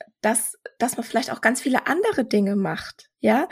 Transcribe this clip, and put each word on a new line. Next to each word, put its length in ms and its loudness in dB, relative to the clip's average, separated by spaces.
dass, 380 -2
dass 200 -2
man 60 -4
vielleicht 260 -2
auch 100 -8
ganz 220 2
viele 240 0
andere 400 0
Dinge 300 2
macht, 540 -4
ja, 320 2